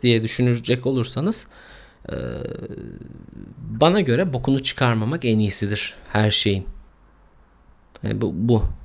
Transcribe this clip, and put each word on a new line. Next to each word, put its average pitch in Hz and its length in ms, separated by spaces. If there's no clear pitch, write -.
diye 117 180
düşünecek 120 640
olursanız, 135 640
e, - 60
bana 151 440
göre 147 320
bokunu 135 300
çıkarmamak 120 640
en 113 140
iyisidir 104 560
her 107 200
şeyin. 98 360
Yani 107 180
bu, 110 140
bu 110 280